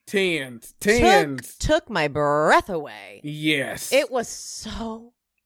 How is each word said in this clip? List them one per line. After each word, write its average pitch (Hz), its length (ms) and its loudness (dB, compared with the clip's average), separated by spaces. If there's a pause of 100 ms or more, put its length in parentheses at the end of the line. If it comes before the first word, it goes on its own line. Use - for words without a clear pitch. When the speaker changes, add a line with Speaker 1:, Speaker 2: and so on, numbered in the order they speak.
Speaker 1:
tens, 151 720 -4
Speaker 2:
Took, 214 200 4
Speaker 1:
tens. 370 580 4
Speaker 2:
took 320 300 0
my 165 200 0
breath 151 600 2
away. 107 560 -10
Speaker 1:
Yes. 151 680 -4
Speaker 2:
It 269 180 2
was 247 180 -4
so 226 840 -12 (320)